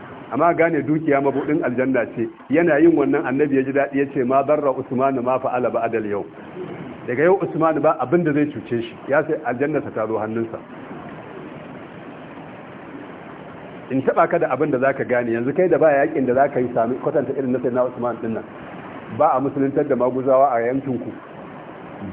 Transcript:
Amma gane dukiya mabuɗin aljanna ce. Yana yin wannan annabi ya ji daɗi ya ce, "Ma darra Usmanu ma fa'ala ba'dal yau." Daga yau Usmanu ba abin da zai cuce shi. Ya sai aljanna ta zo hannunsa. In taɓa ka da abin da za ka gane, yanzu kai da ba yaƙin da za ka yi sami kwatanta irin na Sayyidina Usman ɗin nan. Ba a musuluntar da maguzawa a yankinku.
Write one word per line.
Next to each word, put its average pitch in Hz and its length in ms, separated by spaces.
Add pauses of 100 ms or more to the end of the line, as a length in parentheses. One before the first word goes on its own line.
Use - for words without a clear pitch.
(320)
Amma 156 240
gane 165 260
dukiya 147 400
mabuɗin 147 420
aljanna 127 420 (100)
ce. 117 120 (220)
Yana 156 300
yin 165 180
wannan 139 280
annabi 135 320
ya 131 60
ji 135 80
daɗi 135 280
ya 139 140
ce, 135 100
"Ma 135 180
darra 147 320
Usmanu 131 480
ma 131 160
fa'ala 123 320
ba'dal 113 380
yau." 101 180 (800)
Daga 123 180
yau 190 140
Usmanu 160 440
ba 156 200
abin 170 220
da 147 100
zai 147 160
cuce 117 320
shi. - 140 (120)
Ya 139 180
sai 156 200
aljanna 135 360
ta 107 260
zo 110 100
hannunsa. 110 400 (3250)
In 131 100
taɓa - 260
ka 170 120
da 170 100
abin 143 220
da 127 80
za 135 140
ka 135 100
gane, 120 280
yanzu 123 220
kai 185 160
da 151 80
ba 151 140
yaƙin 143 340
da 120 80
za 135 160
ka - 100
yi 123 140
sami 120 220
kwatanta 135 420
irin 131 140
na 127 80
Sayyidina 123 260
Usman 120 380
ɗin 113 100
nan. 104 100 (760)
Ba 151 180
a 131 40
musuluntar 139 480
da 135 80
maguzawa 131 560
a 117 140
yankinku. 131 460 (1000)